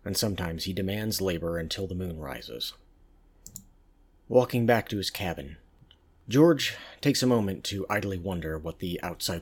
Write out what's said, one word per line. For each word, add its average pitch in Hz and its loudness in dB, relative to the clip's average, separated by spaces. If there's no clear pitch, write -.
and 98 -2
sometimes 87 -2
he 95 -4
demands 101 -2
labor 85 0
until 85 -4
the 90 -6
moon 87 -6
rises. - -10
Walking 123 4
back 117 4
to 104 -4
his 95 -4
cabin, 78 -6
George 147 6
takes 143 2
a 127 4
moment 104 2
to 95 -6
idly 101 -2
wonder 82 -4
what 80 -8
the 87 -4
outside 85 -4